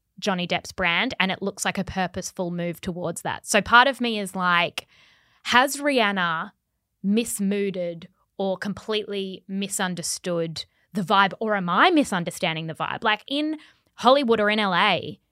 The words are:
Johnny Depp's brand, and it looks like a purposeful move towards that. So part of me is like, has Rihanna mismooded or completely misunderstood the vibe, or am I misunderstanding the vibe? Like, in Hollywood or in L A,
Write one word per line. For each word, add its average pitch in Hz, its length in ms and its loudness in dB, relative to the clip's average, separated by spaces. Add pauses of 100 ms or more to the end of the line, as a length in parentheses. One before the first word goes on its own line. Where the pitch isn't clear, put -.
(200)
Johnny 180 280 -2
Depp's 170 240 -4
brand, 185 480 0
and 190 120 0
it 185 120 -8
looks 190 200 -6
like 185 140 -2
a 196 60 -2
purposeful 185 640 -6
move 175 320 -6
towards 175 400 -8
that. - 240 -8
So 208 160 2
part 240 260 6
of 269 140 -2
me 233 160 -2
is 202 180 -6
like, 175 520 0 (560)
has 269 340 4
Rihanna 202 760 0 (520)
mismooded 196 1000 -2 (320)
or 190 200 -2
completely 202 920 -6
misunderstood 180 1200 -4 (280)
the 208 80 -2
vibe, 196 380 4
or 214 160 0
am 180 140 -2
I 247 220 6
misunderstanding 170 760 0
the 160 60 -8
vibe? - 300 -4
Like, 214 240 0
in 302 300 -4 (380)
Hollywood 233 440 4
or 208 100 2
in 214 100 0
L 202 140 2
A, 175 460 2 (120)